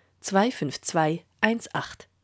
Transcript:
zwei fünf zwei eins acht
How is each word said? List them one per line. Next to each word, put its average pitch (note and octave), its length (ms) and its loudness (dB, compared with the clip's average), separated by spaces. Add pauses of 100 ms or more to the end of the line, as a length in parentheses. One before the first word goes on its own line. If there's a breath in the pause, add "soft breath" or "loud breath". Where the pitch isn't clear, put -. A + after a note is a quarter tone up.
(200 soft breath)
zwei G3+ 300 2
fünf D3 300 -6
zwei D#3+ 440 0 (180)
eins A3+ 320 0
acht - 340 -8 (160)